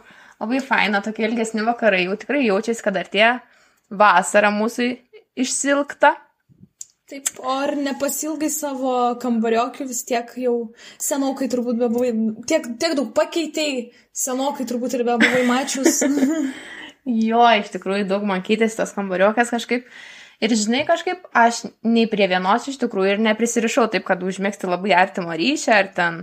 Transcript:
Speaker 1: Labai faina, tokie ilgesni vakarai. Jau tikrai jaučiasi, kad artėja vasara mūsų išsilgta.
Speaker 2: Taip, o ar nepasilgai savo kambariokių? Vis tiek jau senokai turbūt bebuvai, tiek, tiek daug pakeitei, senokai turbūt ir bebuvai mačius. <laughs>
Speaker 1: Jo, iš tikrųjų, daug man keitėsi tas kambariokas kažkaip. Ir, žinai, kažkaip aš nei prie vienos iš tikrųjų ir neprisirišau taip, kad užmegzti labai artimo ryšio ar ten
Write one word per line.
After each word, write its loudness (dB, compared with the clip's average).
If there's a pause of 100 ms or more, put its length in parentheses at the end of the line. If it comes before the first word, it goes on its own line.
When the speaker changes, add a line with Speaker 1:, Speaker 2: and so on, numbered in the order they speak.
(340)
Speaker 1:
Labai -2
faina, 2
tokie -4
ilgesni -2
vakarai. 2
Jau -2
tikrai -2
jaučiasi, 0
kad 0
artėja 2 (580)
vasara 4
mūsų -2 (460)
išsilgta. 2 (920)
Speaker 2:
Taip, -12
o -6
ar -2
nepasilgai -4
savo -4 (220)
kambariokių? -2
Vis -8
tiek -4
jau -2 (400)
senokai -4
turbūt -2
bebuvai, 0 (280)
tiek, -2
tiek -2
daug -2
pakeitei, -2 (200)
senokai -4
turbūt -4
ir -2
bebuvai 2
mačius. 0
<laughs> 2 (1000)
Speaker 1:
Jo, 2 (100)
iš 2
tikrųjų, -4
daug -2
man -2
keitėsi 0
tas -2
kambariokas 2
kažkaip. -4 (520)
Ir, 0
žinai, 0
kažkaip -2
aš 4 (180)
nei 4
prie 2
vienos 2
iš -8
tikrųjų 0
ir 0
neprisirišau 2
taip, -2
kad -2
užmegzti -4
labai 0
artimo 2
ryšio 0
ar 4
ten -2